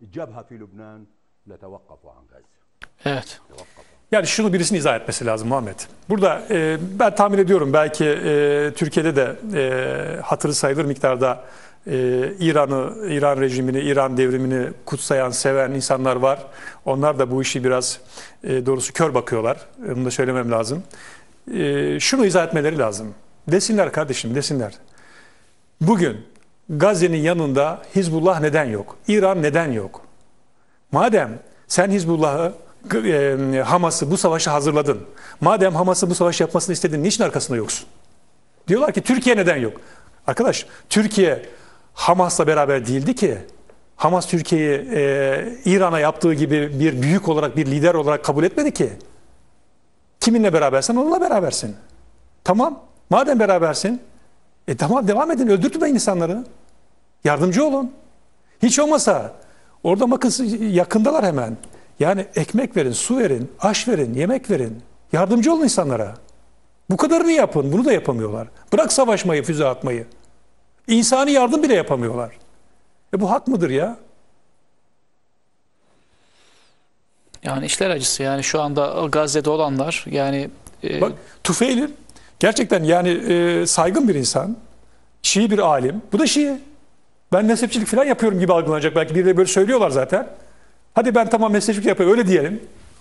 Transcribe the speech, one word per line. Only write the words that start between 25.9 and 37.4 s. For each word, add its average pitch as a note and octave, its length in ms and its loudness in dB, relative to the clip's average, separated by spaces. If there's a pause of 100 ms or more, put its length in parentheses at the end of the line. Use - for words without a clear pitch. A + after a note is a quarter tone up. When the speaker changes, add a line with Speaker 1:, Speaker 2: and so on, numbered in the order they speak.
Speaker 3:
Gazze'nin E3+ 480 2
yanında D#3 640 0 (140)
Hizbullah E3+ 440 2
neden D3+ 260 0
yok? G#2+ 320 -8 (100)
İran F#3+ 340 2
neden D3+ 300 0
yok? G#2 300 -8 (880)
Madem D#3 480 0 (280)
sen G3 240 0
Hizbullah'ı, E3 600 0 (420)
e, C#3 640 0
Hamas'ı D#3 500 0
bu F#3+ 60 2
savaşa E3 360 0
hazırladın, C#3+ 460 0 (420)
madem F#3+ 340 4
Hamas'ın F3+ 340 0
bu F3 60 -2
savaşı F3 280 0
yapmasını E3 300 -2
istedin, D#3 300 -2
niçin G#3 200 0
arkasında C3+ 340 -4